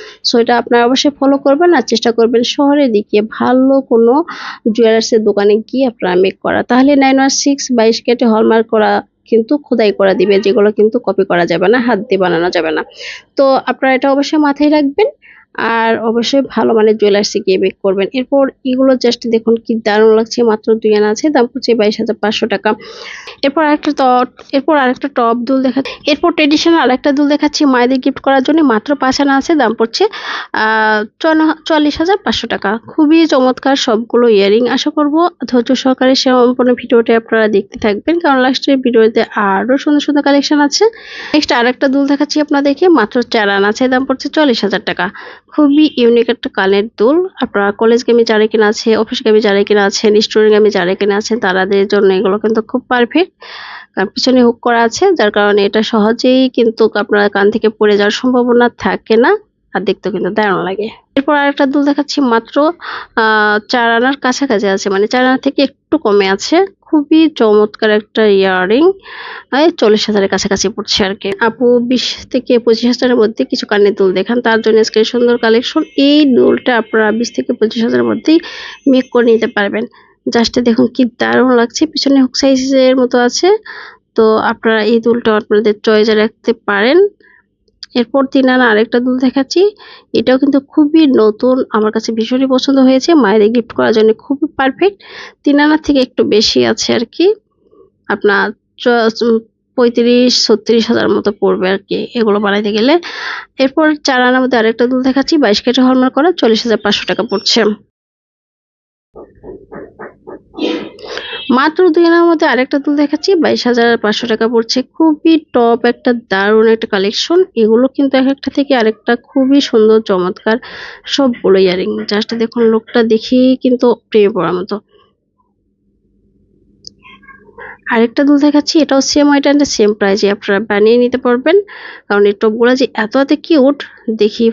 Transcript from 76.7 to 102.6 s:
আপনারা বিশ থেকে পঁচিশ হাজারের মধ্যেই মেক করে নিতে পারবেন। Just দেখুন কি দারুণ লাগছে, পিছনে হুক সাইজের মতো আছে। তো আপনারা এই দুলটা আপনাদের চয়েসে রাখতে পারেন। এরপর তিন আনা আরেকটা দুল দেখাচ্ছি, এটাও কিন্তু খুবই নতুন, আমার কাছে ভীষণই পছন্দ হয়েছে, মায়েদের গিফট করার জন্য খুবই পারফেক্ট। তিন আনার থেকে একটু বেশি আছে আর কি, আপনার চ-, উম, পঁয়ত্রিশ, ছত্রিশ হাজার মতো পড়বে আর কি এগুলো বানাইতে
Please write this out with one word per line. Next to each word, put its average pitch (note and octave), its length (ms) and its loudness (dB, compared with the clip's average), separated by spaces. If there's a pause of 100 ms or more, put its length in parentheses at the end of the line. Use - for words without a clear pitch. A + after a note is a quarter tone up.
আপনারা A3 340 -2
বিশ A#3 200 -4
থেকে C4 200 -6
পঁচিশ A3+ 300 -4
হাজারের B3 220 0
মধ্যেই A#3 340 0 (520)
মেক B3+ 200 0
করে A#3+ 160 0
নিতে A3+ 200 2
পারবেন। G#3 380 -4 (440)
Just A#3 340 -2
দেখুন A#3+ 240 2
কি B3+ 180 -2 (140)
দারুণ A#3+ 380 0
লাগছে, A#3 300 -2
পিছনে C#4 340 0
হুক B3+ 160 0
সাইজের C4 600 2
মতো B3 220 0
আছে। B3 380 0 (580)
তো A3 220 2
আপনারা A3 480 -2
এই A3+ 160 0
দুলটা A#3 360 0
আপনাদের G#3+ 460 0
চয়েসে G#3+ 320 2
রাখতে G#3+ 380 -2
পারেন। G#3+ 460 0 (960)
এরপর C4 320 -2
তিন C4+ 220 0
আনা B3+ 220 2
আরেকটা A3+ 300 0
দুল B3+ 180 -2
দেখাচ্ছি, C4+ 520 0 (420)
এটাও B3 260 0
কিন্তু C#4 220 0
খুবই D#4 460 2
নতুন, B3 640 0
আমার G#3+ 220 0
কাছে A3+ 200 -4
ভীষণই A#3 340 -2
পছন্দ C4 320 0
হয়েছে, C4 360 2
মায়েদের G#3+ 340 4
গিফট A#3 240 -2
করার B3 200 0
জন্য A3 220 2
খুবই C#4 320 -6 (100)
পারফেক্ট। D#4 460 -2 (420)
তিন C#4+ 160 2
আনার D4+ 220 2
থেকে C#4 180 0
একটু - 240 -2
বেশি A#3 420 0
আছে A3 260 -4
আর A#3 80 -2 (120)
কি, F#4+ 220 0 (720)
আপনার G3 420 -2 (280)
চ-, A3+ 440 0
উম, A#3 160 0 (380)
পঁয়ত্রিশ, B3 720 2
ছত্রিশ A3 420 0
হাজার A#3 200 0
মতো G3+ 320 -2
পড়বে F#3+ 280 0
আর F#3+ 100 -2 (100)
কি G3 260 -6
এগুলো G#3+ 260 0
বানাইতে G#3 320 -2